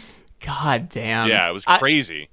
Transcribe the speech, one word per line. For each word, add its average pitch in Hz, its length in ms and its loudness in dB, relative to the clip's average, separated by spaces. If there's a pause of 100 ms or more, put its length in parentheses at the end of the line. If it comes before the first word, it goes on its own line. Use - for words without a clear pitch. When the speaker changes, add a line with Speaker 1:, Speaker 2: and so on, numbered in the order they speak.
(400)
Speaker 1:
God 143 480 -4
damn. 113 400 -2
Speaker 2:
Yeah, 95 200 2
it 87 40 -2
was 98 140 -10
Speaker 1:
I 175 120 6
Speaker 2:
crazy. 113 540 0